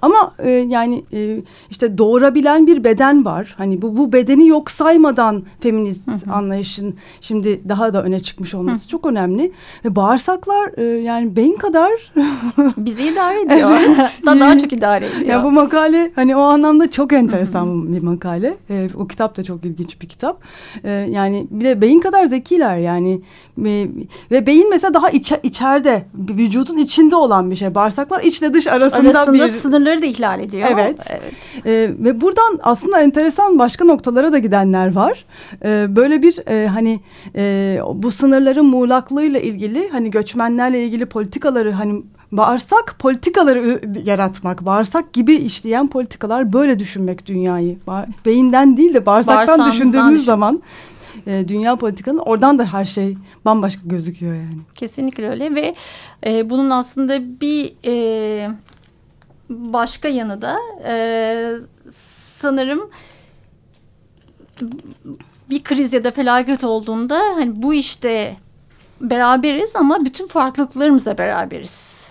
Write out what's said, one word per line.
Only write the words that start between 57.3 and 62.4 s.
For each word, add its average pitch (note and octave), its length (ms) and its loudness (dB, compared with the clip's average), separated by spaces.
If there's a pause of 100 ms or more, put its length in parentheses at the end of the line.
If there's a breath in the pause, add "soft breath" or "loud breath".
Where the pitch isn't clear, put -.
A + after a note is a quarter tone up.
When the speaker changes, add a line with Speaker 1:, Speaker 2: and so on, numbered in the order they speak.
Speaker 2:
bir, D4 320 -4 (120)
e, A3 680 -4 (960)
başka A#3+ 580 -6
yanı A3 340 -6
da, A#3+ 160 -6 (300)
e, A3+ 640 -4 (880)
sanırım C#4+ 500 -4 (2500 soft breath)